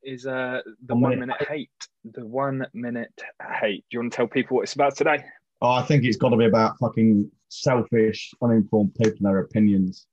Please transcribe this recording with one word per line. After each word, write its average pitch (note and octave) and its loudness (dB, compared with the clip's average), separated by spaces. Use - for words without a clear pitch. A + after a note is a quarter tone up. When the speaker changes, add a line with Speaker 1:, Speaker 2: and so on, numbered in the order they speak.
Speaker 1:
is, C3 -14
uh, B2+ -6
the A#2+ -4
Speaker 2:
One A#2+ 4
Speaker 1:
one B2+ 2
Speaker 2:
minute B2 -4
Speaker 1:
minute C#3 -6
Speaker 2:
hate. D3 -8
Speaker 1:
hate. A2 -20
The B2 -14
one C3 -4
minute A#2+ -8
hate. G#2+ -4
Do - -12
you A#2+ -4
wanna A#2+ -4
tell A#2+ -2
people B2+ -2
what G2+ 0
it's - -8
about C#3 0
today? D3+ 0
Speaker 2:
Oh, B2 2
I B2+ 0
think D3 2
it's A#2+ 0
gotta A#2+ 2
be A#2 4
about A2 2
fucking A2 2
selfish, A2+ 0
uninformed G#2+ 2
people A2 0
and G2+ 0
their F#2+ 2
opinions. G2 0